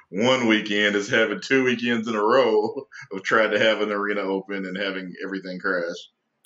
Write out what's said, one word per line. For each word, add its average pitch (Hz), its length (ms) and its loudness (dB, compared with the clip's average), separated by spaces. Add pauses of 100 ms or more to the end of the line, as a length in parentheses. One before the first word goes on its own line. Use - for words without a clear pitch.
one 123 360 2
weekend 104 500 2
is 101 140 -2
having 110 320 0
two 135 220 2
weekends 117 440 -2
in 117 60 -4
a 107 80 -2
row 113 640 2 (260)
of 95 120 -8
trying 110 260 2
to 104 100 2
have 107 220 2
an 104 100 0
arena 101 300 -2
open 98 440 -4
and 92 120 -8
having 95 340 -6 (140)
everything 92 340 -8
crash. 90 360 -4 (500)